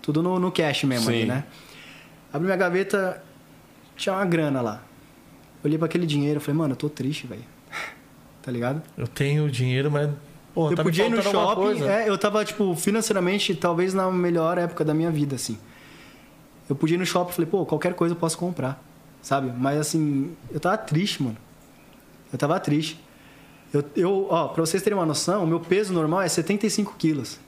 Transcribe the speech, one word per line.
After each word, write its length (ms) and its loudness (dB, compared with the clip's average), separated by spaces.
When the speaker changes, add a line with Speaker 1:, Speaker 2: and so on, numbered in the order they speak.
Speaker 1:
tudo 220 0
no, 160 0
no 120 0
cash 340 0
mesmo 240 0
ali, 120 2
Speaker 2:
Sim. 60 2
Speaker 1:
né? 160 -2
Abri 140 -2
minha 120 2
gaveta, 640 0
tinha 180 -2
uma 100 0
grana 360 2
lá. 220 -4
Olhei 140 2
pra 100 0
aquele 180 0
dinheiro, 340 0
falei, 180 -2
"Mano, 160 0
eu 40 -6
tô 120 -4
triste, 380 -6
velho." 160 -14
<laughs> 280 -12
Tá 100 -8
ligado? 300 -2
Speaker 3:
Eu 100 -4
tenho 440 0
dinheiro, 400 0
mas, 180 2
pô, 160 2
Speaker 1:
Eu 40 2
Speaker 3:
tá 80 0
me 60 4
Speaker 1:
podia 160 2
ir 40 2
no 120 2
Speaker 3:
faltando 240 2
alguma 220 2
Speaker 1:
shopping, 140 2
Speaker 3:
coisa. 120 2
Speaker 1:
é, 160 2
eu 80 2
tava, 280 2
tipo, 280 0
financeiramente, 800 0
talvez 400 0
na 160 2
melhor 480 2
época 280 -2
da 80 2
minha 180 2
vida, 240 0
assim. 220 -6
Eu 60 0
podia 200 2
ir 20 0
no 80 0
shopping, 280 0
falei, 180 -2
"Pô, 140 0
qualquer 280 0
coisa 200 0
eu 60 -4
posso 180 -2
comprar", 440 -4
sabe? 340 -2
Mas, 240 0
assim, 520 0
eu 80 -6
tava 180 2
triste, 440 -2
mano. 160 -4
Eu 80 -6
tava 220 2
triste. 380 -2
Eu, 100 2
eu, 340 2
ó, 180 2
pra 180 0
vocês 160 0
terem 160 0
uma 80 2
noção, 380 0
o 40 2
meu 120 2
peso 340 0
normal 280 2
é 80 0
setenta 360 0
e 40 2
cinco 280 -2
quilos. 400 -2